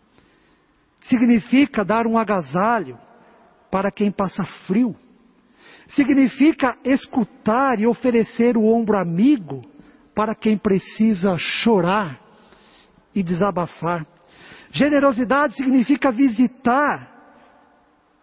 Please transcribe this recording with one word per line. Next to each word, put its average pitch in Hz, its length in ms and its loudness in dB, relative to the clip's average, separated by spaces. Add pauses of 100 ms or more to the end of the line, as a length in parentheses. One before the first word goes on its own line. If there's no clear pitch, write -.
(1000)
Significa 240 840 2
dar 220 240 0
um 226 100 0
agasalho 190 800 -2 (760)
para 190 200 -2
quem 202 200 -2
passa 196 320 -6 (240)
frio. 214 280 -2 (920)
Significa 269 920 0
escutar 254 960 -2
e 214 80 0
oferecer 233 680 0
o 220 100 2
ombro 220 320 2
amigo 175 680 0 (500)
para 214 200 -2
quem 214 220 0
precisa 196 800 0
chorar 185 800 0 (960)
e 196 100 -2
desabafar. 170 800 -4 (680)
Generosidade 277 840 0
significa 269 560 2
visitar 240 1000 0 (1120)